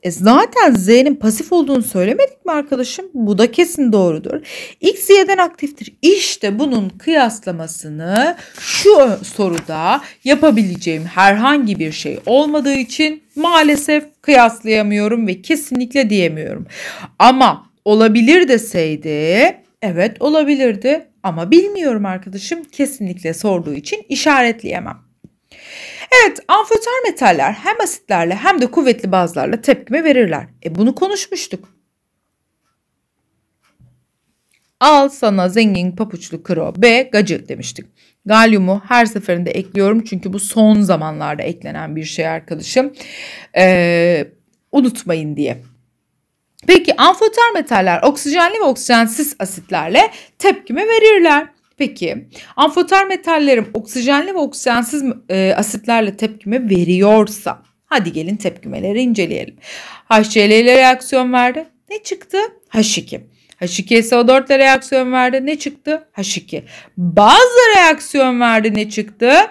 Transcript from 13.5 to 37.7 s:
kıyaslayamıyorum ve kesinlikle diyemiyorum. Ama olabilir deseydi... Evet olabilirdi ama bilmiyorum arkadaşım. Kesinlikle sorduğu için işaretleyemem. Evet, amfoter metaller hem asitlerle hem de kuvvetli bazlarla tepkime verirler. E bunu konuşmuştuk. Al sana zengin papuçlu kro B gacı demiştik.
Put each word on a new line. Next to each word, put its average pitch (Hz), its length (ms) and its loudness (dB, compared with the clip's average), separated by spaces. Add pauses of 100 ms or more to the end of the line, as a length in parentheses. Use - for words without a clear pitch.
kıyaslayamıyorum 220 1040 2
ve 185 140 -6
kesinlikle 254 680 -4
diyemiyorum. 165 580 -4 (520)
Ama 240 500 4 (160)
olabilir 226 640 4
deseydi... 170 1080 -2 (240)
Evet 196 400 -4
olabilirdi 277 840 0 (180)
ama 170 280 -4
bilmiyorum 330 540 0
arkadaşım. 190 580 -10
Kesinlikle 190 680 -8
sorduğu 170 400 -4
için 415 360 -10
işaretleyemem. 247 880 -2 (1300)
Evet, - 220 -2
amfoter 440 460 0 (120)
metaller 180 460 0
hem 392 300 -6
asitlerle 180 540 -4
hem 302 260 0
de 240 60 0
kuvvetli 247 440 0
bazlarla 180 500 -2
tepkime 277 420 -2
verirler. 240 420 0 (200)
E 160 100 -10
bunu 220 200 0
konuşmuştuk. - 760 -8 (3000)
Al 277 300 4
sana 196 400 0
zengin 190 420 0
papuçlu 175 520 -10
kro 160 340 -4
B 240 340 2
gacı 196 360 -2
demiştik. - 380 -14 (400)